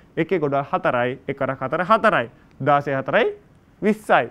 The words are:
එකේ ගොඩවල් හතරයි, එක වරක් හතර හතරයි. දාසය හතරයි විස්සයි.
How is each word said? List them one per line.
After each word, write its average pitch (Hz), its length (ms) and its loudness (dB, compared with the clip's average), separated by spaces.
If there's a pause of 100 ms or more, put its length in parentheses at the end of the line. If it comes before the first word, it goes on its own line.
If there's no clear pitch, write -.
(140)
එකේ 165 240 -2
ගොඩවල් 143 260 -2
හතරයි, 131 600 -2
එක - 140 -8
වරක් 135 220 -4
හතර 160 240 -4
හතරයි. 185 460 2 (300)
දාසය 143 320 2
හතරයි 143 340 0 (560)
විස්සයි. 185 480 0